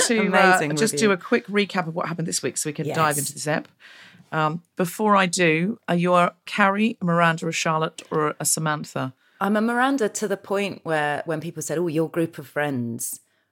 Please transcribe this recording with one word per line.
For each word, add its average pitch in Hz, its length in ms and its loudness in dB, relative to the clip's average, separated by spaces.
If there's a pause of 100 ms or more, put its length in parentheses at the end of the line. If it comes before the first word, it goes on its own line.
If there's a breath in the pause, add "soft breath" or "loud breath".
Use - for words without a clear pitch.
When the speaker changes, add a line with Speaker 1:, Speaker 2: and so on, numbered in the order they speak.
Speaker 1:
to, 226 120 2
uh, 196 80 2
Speaker 2:
amazing 185 500 4
Speaker 1:
just 147 160 2
Speaker 2:
review. 208 160 2
Speaker 1:
do - 40 4
a 180 40 0
quick 233 300 -2
recap 196 400 -2
of 160 80 -8
what - 120 -4
happened 165 200 -4
this 170 160 -4
week 135 140 -4
so - 120 -4
we 147 40 -6
can 147 140 -6
dive 156 280 0
Speaker 2:
Yes. - 20 -2
Speaker 1:
into 143 160 -6
this 139 140 -8
ep. 156 200 -2 (640 loud breath)
Um, 156 300 0 (160)
before 208 400 2
I 190 80 6
do, 175 540 2 (100)
uh, 175 40 0
you 175 200 2
are 175 200 4 (120)
Carrie, 208 560 2
a 185 40 -4
Miranda, 170 420 2
a 165 40 -2
Charlotte, 160 600 -2
or 151 280 0
a 156 60 -6
Samantha? 151 680 -4 (280 soft breath)
Speaker 2:
I'm 202 160 0
a 208 40 0
Miranda 240 460 0
to 208 200 -4
the 190 100 -2
point 202 460 -4
where 147 420 -2
when 156 160 -4
people 165 220 -10
said, 151 160 -4
"Oh, 175 80 0
your 160 220 0
group 165 280 -2
of 143 100 -16
friends, 127 720 -4 (320)